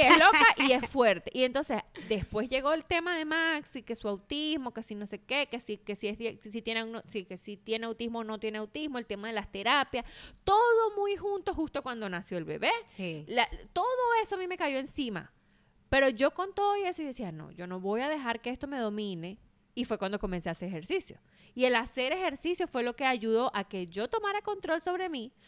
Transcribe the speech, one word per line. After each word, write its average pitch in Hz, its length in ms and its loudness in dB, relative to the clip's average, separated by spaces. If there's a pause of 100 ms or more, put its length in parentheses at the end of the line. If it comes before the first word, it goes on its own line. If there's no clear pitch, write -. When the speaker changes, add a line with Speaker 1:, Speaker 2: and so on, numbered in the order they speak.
Speaker 1:
es 311 180 10
loca 403 260 10
Speaker 2:
<laughs> 294 240 6
Speaker 1:
y 254 40 8
es 247 180 2
fuerte. 220 420 4
Y 254 120 2
entonces, 247 360 0 (280)
después 214 400 -2
llegó 262 240 2
el 320 120 0
tema 339 320 0
de 311 80 -2
Max 320 520 -2
y 240 80 -10
que 233 100 -6
su 220 140 -6
autismo, 269 680 -4
que 226 80 -8
si 220 140 -10
no 208 100 -10
sé 202 140 -10
qué, 269 280 -2
que 240 120 -6
si, 208 160 -8
que - 180 -8
si 202 140 -6
es 214 100 -6
di-, 226 240 -6
si, 214 80 -16
si 214 100 -6
tiene 226 220 -2
un, 226 240 -8
si, 196 180 -8
que 185 120 -14
si 208 200 -14
tiene 220 300 -4
autismo 226 320 -4
o 226 60 -4
no 214 160 -6
tiene 214 180 -4
autismo, 262 400 -6
el 233 80 -8
tema 202 220 -8
de 233 60 -6
las 196 180 -6
terapias, 233 520 0 (380)
todo 453 540 6
muy 403 200 0
junto 392 380 -4
justo 302 300 -4
cuando 233 240 -6
nació 180 300 -6
el 165 60 -6
bebé. 156 280 0 (140)
Speaker 2:
Sí. 160 420 -8
Speaker 1:
La, 247 200 2 (240)
todo 359 140 0 (340)
eso 415 140 -2
a 359 40 -2
mí 370 100 -4
me 359 80 -6
cayó 285 240 -2
encima. 247 500 -6 (580)
Pero 269 200 6
yo 262 260 2
con 392 220 -4
todo 403 200 2
y 403 60 0
eso, 359 200 -4
yo 294 60 -6
decía, 240 220 -8
"No, 156 220 -12
yo 175 160 -10
no 185 100 -6
voy 196 220 -2
a 277 80 -2
dejar 254 320 -2
que 247 100 -6
esto 254 160 -8
me 277 120 -6
domine". 208 600 -4 (380)
Y 240 80 -2
fue 220 120 -2
cuando 196 220 -2
comencé 180 300 -4
a 170 40 -2
hacer 175 160 -8
ejercicio. 190 500 -6 (360)
Y 247 100 0
el 247 120 6
hacer 254 360 -2
ejercicio 349 540 -2
fue 240 160 -4
lo 240 140 -2
que - 80 -4
ayudó 233 500 2
a 202 140 -4
que 185 180 -6
yo 190 220 -6
tomara 415 340 -2
control 370 400 -2
sobre 370 260 -2
mí, 262 240 -8 (160)